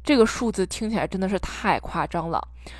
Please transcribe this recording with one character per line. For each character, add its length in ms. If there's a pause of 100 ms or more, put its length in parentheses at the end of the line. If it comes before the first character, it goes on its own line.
这 140
个 100
数 240
字 160
听 240
起 60
来 100
真 140
的 80
是 120
太 400
夸 280
张 220
了。 120 (380)